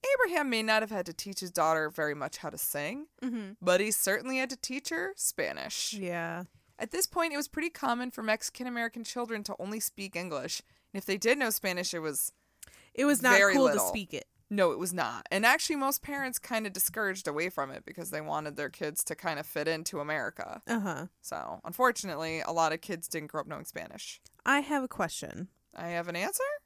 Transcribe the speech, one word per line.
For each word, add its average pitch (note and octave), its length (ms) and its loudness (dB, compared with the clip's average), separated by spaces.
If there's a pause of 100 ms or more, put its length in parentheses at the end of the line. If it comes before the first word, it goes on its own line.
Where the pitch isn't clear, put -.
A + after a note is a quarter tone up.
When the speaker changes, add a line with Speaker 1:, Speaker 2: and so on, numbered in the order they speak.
(140)
Speaker 1:
Abraham F4 360 4
may A3+ 140 2
not A3 200 4
have G#3+ 80 -6
had G3+ 160 -2
to E3 60 -8
teach G3 260 -8
his F3+ 120 -8
daughter D#3 380 4
very D3+ 240 0
much C#3+ 240 -6
how D#3+ 120 -6
to - 80 -10
sing, G3 500 -4 (140)
Speaker 2:
Mm-hmm. A3+ 400 -4
Speaker 1:
but F3+ 200 4
he G#3+ 100 2
certainly A3+ 460 0
had C4 140 0
to C4+ 60 -8
teach - 320 -6
her F4 260 -2
Spanish. - 800 -4
Speaker 2:
Yeah. F3 500 -4 (360)
Speaker 1:
At A#3 120 -4
this F4+ 160 0
point, E4 260 0
it C#4+ 40 -2
was D4 100 -2
pretty D#4+ 240 -2
common B3 400 -2
for - 100 -10
Mexican-American A#3 840 -2
children A3+ 420 -4
to G3+ 140 -6
only G#3 200 -6
speak G3 360 -6
English. E3 460 -4 (320)
And F#3+ 60 -4
if - 60 -8
they G3 120 0
did A#3 220 4
know B3 100 2
Spanish, F#3 460 -2
it E3 40 -2
was D#3 320 -2 (600)
Speaker 2:
It C4 120 2
was C#4+ 180 6
not B3 140 10
Speaker 1:
very G3+ 180 8
Speaker 2:
cool C#4 100 8
Speaker 1:
little. - 180 6
Speaker 2:
to F2+ 60 6
speak G3 240 -2
it. - 140 -6 (220)
Speaker 1:
No, G3 220 6
it A#2+ 80 -2
was F3 140 -2
not. B2 360 -2
And G3 160 2
actually, D4+ 300 6
most C#4 260 0
parents C#4 380 -4
kinda A3 300 -2
discouraged F#3+ 580 -2
away D#3 220 0
from C#3 200 -4
it - 140 -12
because - 280 -10
they D#3 100 -4
wanted D3+ 340 -4
their D3 140 -4
kids - 360 -4
to D#3+ 100 -4
kinda D#3 280 -4
fit D3+ 240 -2
into D#3+ 320 -2
America. D3 680 -4
Speaker 2:
Uh-huh. F#3+ 400 -2 (140)
Speaker 1:
So, - 440 -8
unfortunately, E3+ 760 0
a - 140 -4
lot D#3+ 180 6
of D#3+ 80 -2
kids E3+ 300 -6
didn't D#3 200 -4
grow D3+ 120 -4
up - 60 -6
knowing D3 180 -8
Spanish. - 560 -10 (240)
Speaker 2:
I C#4 160 6
have C#4 220 0
a B3+ 40 -4
question. - 600 -4 (260)
Speaker 1:
I E3+ 140 -8
have E3+ 180 -2
an F3 80 -6
answer? A3 280 0 (220)